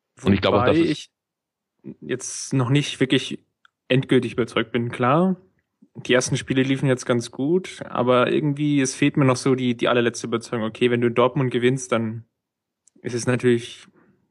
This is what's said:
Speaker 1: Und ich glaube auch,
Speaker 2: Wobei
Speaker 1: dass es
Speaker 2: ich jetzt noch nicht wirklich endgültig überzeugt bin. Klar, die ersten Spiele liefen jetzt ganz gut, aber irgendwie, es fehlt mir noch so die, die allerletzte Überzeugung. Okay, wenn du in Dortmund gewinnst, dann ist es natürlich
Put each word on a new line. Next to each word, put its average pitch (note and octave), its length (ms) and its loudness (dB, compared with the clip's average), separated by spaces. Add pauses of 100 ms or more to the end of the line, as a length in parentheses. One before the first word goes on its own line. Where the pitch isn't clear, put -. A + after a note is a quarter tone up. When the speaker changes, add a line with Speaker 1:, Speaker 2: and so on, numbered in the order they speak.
(220)
Speaker 1:
Und G2 100 2
ich F#2+ 80 2
glaube F#3 180 2
auch, B2 40 2
Speaker 2:
Wobei D3 160 2
Speaker 1:
dass - 0 -
es E3 120 2
Speaker 2:
ich - 200 -6 (920)
jetzt - 520 -8
noch C3 180 0
nicht C#3+ 300 0
wirklich - 400 0 (480)
endgültig C3 440 2
überzeugt A#2 400 -4
bin. A#2+ 180 -2
Klar, D#3+ 460 2 (580)
die - 200 -2
ersten B2+ 220 2
Spiele C3+ 260 0
liefen C3+ 240 0
jetzt B2+ 180 0
ganz A#2+ 260 -2
gut, F3 580 -4
aber B2 440 2
irgendwie, D3 480 0
es C3 140 0
fehlt D3 220 0
mir D3 80 4
noch C3 120 4
so C3+ 180 2
die, B2 220 0
die - 120 0
allerletzte A#2+ 400 0
Überzeugung. A2+ 380 -4
Okay, A#2+ 240 0
wenn A#2+ 100 0
du A#2 80 2
in A2+ 60 -2
Dortmund B2+ 360 2
gewinnst, B2 420 0
dann A2+ 320 -4 (800)
ist A#2 120 -8
es A#2 120 -4
natürlich A#2+ 600 0 (440)